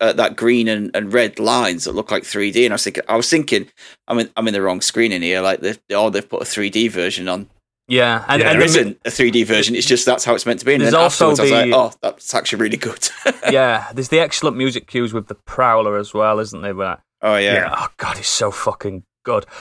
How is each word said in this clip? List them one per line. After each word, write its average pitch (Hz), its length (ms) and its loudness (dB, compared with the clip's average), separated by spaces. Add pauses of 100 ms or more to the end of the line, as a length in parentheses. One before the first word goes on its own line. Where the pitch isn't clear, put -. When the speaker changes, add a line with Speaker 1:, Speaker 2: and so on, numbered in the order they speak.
Speaker 1:
uh, 113 120 4
that 113 220 0
green 117 320 2
and, 107 280 -2
and 101 180 -4
red 113 260 0
lines 110 460 0
that - 80 -6
look 110 180 -6
like 101 140 -2
three 101 260 -4
D. 120 140 4
And - 80 2
I - 20 -2
was - 100 -2
thinking, - 240 -6
I 107 80 0
was 117 120 -2
thinking, 143 380 0 (400)
"I'm 120 120 -2
in, 117 180 -2
I'm 113 100 -2
in 110 60 -2
the 101 80 -2
wrong 92 200 0
screen 117 300 0
in 90 100 -4
here. 92 200 0
Like, 92 180 0
they've, 110 200 -6 (160)
or 107 160 2
they've 101 160 -4
put - 140 -6
a - 40 -8
three 101 240 -4
D 110 180 2
version 92 400 -4
on." 92 220 -6 (400)
Speaker 2:
Yeah, 120 380 2
and, 139 140 4
Speaker 3:
Yeah. 110 100 4
Speaker 2:
and - 80 4
Speaker 1:
There - 80 6
Speaker 2:
the 160 120 4
Speaker 1:
isn't 104 260 -2
a 113 60 -6
three 120 200 2
D 113 120 2
version. 107 300 0
It's 101 140 -2
just 123 180 2
that's - 200 2
how 120 100 2
it's - 100 -4
meant 120 140 -2
to 113 60 -12
be. 135 80 4
And 135 80 2
Speaker 2:
There's 117 100 2
Speaker 1:
then 160 100 6
Speaker 2:
also 170 300 4
Speaker 1:
afterwards, 147 80 2
I - 40 2
was 139 80 4 (180)
Speaker 2:
the 131 80 4
Speaker 1:
like, 123 160 2
"Oh, - 80 -20
that's - 340 -6
actually - 280 -2
really 110 140 -2
good." - 300 -6 (180)
<laughs> - 240 -2
Speaker 2:
Yeah, 127 440 2
there's 127 160 -6
the 156 100 4
excellent 156 380 0
music 127 300 -2
cues 120 260 -2
with 110 140 -6
the 107 80 -12
Prowler 113 640 0
as 104 160 -8
well, 107 260 2
isn't 104 220 -8
there? 98 140 -8
Where 95 220 -6 (240)
Speaker 1:
Oh, 107 160 2
yeah. 101 160 2
Speaker 3:
Yeah. 92 220 0
Speaker 2:
Oh, - 200 -4
God, - 240 -8
it's - 80 -8
so 104 240 -2
fucking 98 520 -6 (200)
good. 123 220 -2 (160)